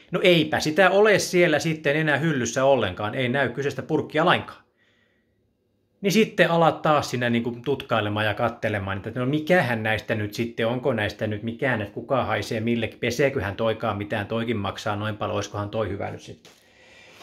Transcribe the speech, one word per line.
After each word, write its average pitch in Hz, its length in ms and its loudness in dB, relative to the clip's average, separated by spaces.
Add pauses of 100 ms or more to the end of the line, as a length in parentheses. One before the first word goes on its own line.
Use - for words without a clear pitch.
(100)
no 185 120 -2
eipä 160 380 4
sitä 165 300 4
ole 202 280 6
siellä 170 400 2
sitten 151 380 0
enää 151 220 2
hyllyssä 135 460 0
ollenkaan, 107 500 2
ei 131 140 -2
näy 131 200 2
kyseistä 135 340 -4
purkkia 151 420 0
lainkaan. 135 420 0 (1300)
Niin 190 120 0
sitten 180 380 4
alat 165 320 4
taas 151 280 2
sinne 123 200 0
niin 117 120 2
kuin 120 200 -6
tutkailemaan 107 640 -2
ja 104 80 0
kattelemaan, 101 640 -4
että - 220 -8
no 127 60 -2
mikähän 147 560 0
näistä 110 320 -2
nyt 104 200 -4
sitten, 117 320 -2
onko 123 260 -2
näistä 107 340 -4
nyt 104 160 -4
mikään, 117 400 -2
että 98 120 -10
kuka 120 300 -2
haisee 107 360 -4
millekin, 113 380 -2
peseeköhän 120 580 -2
toikaan 110 400 -2
mitään, 104 300 -4
toikin 113 300 -2
maksaa 101 400 -4
noin 104 200 -4
paljon, 101 200 -4
olisikohan 101 340 -6
toi 110 180 -2
hyvä 98 220 -6
nyt 107 100 -14
sitten. - 320 -20 (720)